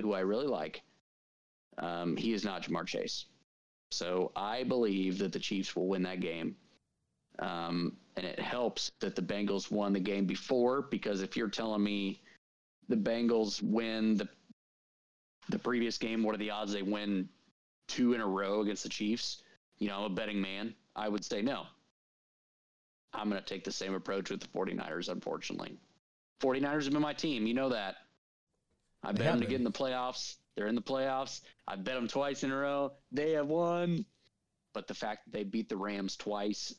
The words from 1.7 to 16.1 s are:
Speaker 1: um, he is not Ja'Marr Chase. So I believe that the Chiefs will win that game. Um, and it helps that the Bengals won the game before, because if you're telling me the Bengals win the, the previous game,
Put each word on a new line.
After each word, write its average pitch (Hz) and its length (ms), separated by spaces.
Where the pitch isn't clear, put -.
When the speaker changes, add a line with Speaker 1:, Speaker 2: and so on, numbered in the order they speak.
Speaker 1:
um, 85 400
he 113 160
is 98 100
not 92 200
Ja'Marr 85 240
Chase. - 380
So 90 440
I 107 280
believe 98 560
that 95 120
the 95 80
Chiefs - 360
will 90 120
win 95 160
that 92 160
game. 82 360
Um, 85 560
and 90 80
it - 120
helps - 640
that 98 160
the 95 60
Bengals 101 500
won 101 220
the 98 60
game 98 260
before, 123 560
because 101 300
if 95 160
you're 117 100
telling 107 340
me 101 400
the 123 80
Bengals 113 640
win 110 540
the, 101 100
the - 100
previous 117 400
game, 113 240